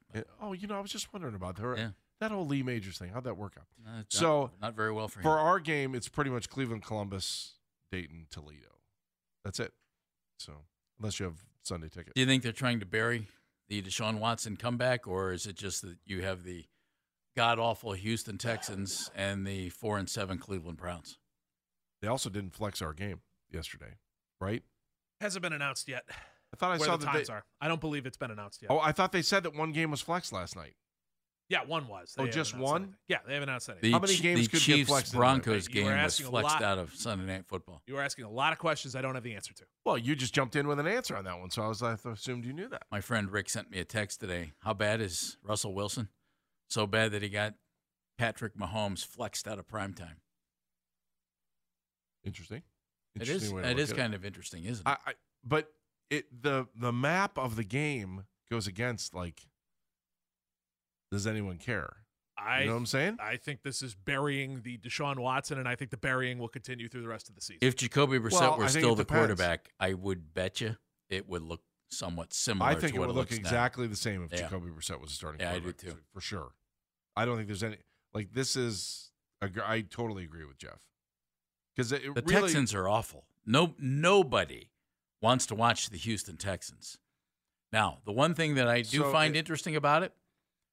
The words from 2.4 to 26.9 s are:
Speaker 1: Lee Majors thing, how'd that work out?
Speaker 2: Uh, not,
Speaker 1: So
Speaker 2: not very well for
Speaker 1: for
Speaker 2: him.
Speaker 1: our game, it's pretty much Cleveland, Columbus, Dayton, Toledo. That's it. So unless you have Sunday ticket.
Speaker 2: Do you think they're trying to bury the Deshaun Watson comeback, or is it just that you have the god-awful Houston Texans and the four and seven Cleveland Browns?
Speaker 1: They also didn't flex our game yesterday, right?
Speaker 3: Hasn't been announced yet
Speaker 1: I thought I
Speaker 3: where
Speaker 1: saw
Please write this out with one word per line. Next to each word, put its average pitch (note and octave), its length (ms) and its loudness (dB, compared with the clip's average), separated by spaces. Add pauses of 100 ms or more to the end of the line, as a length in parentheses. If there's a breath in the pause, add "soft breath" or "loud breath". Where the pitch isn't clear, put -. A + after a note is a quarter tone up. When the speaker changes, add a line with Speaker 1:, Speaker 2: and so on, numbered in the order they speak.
Speaker 1:
Lee C#3 160 2
Majors A2 360 -4
thing, F2+ 160 -10
how'd B2+ 100 -6
that A2 120 -4
work G2 200 -8
out? F2 80 -20 (220)
Speaker 2:
Uh, A2+ 120 -12
not, G#2 120 -10
Speaker 1:
So D3 400 4 (100)
Speaker 2:
not A2 140 -4
very A2 180 0
well G#2+ 160 -2
for G2+ 140 -12
Speaker 1:
for D#3 160 6
Speaker 2:
him. D#3 80 6
Speaker 1:
our F#3 120 8
game, C#3+ 360 0
it's A#2+ 140 -4
pretty C#3+ 220 0
much A#2+ 200 -4
Cleveland, A#2 340 -4
Columbus, G2+ 680 -4 (360)
Dayton, E2 400 -8
Toledo. D2 480 -18 (640)
That's G2+ 160 -6
it. A#2 140 -4 (640)
So - 140 -14 (460)
unless G#2+ 200 -4
you G2 60 -2
have E2 140 -6 (240)
Sunday D#2+ 260 -8
ticket. - 260 -16
Speaker 2:
Do C3 60 2
you C3 60 4
think C3 160 4
they're A#2 100 -2
trying A#2+ 280 0
to G2 60 -8
bury A2 400 0 (440 soft breath)
the G2+ 100 -4
Deshaun G#2+ 380 -2
Watson A2 380 -2
comeback, B2 500 0
or F#2+ 260 -2
is F2+ 140 -4
it F#2+ 100 -8
just F#2+ 240 -6
that F2 240 -12
you F#2+ 160 -4
have F#2 240 -4
the F2 220 -12 (680)
god-awful A#2 560 2
Houston G#2 440 -4
Texans G2+ 800 -4
and G2 320 -2
the F#2+ 240 -4
four G#2+ 260 -2
and F#2+ 140 -2
seven F#2+ 260 -2
Cleveland E2+ 400 -6
Browns? F2 420 -10 (840)
Speaker 1:
They G2+ 60 -2
also B2 200 0
didn't F#2+ 240 -6
flex G2+ 300 -4
our D#2 100 -4
game F2+ 280 -6 (300)
yesterday, D#2+ 440 -10 (460)
right? G2+ 240 -4 (560)
Speaker 3:
Hasn't F#3+ 220 -4
been E3+ 100 -2
announced C#3+ 360 -4
yet B2+ 160 -8 (480 loud breath)
Speaker 1:
I - 40 -16
thought F3+ 160 2
I E3 60 2
Speaker 3:
where D3+ 100 2
Speaker 1:
saw F3 80 4